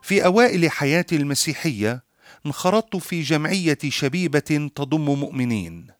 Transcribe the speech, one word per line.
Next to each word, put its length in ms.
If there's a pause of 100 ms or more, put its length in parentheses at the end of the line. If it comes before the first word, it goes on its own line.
في 160
أوائل 460
حياتي 440
المسيحية 880 (420)
انخرطت 500
في 260
جمعية 560 (120)
شبيبة 880
تضم 300
مؤمنين 840 (120)